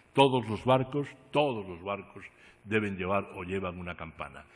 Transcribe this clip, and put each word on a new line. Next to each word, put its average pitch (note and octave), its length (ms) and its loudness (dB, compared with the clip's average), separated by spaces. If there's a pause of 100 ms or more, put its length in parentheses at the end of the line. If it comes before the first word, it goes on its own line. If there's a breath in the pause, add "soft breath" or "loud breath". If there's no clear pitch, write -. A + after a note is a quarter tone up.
(120 soft breath)
Todos C3 360 6
los G#2+ 160 -4
barcos, C3 440 2 (220)
todos B2+ 360 0
los F2 160 -12
barcos G2 420 -8 (400 soft breath)
deben G#2 320 0
llevar G2 380 0
o F#2+ 100 -6
llevan F#2 340 -4
una F2 160 -8
campana. D2+ 500 -12 (100 loud breath)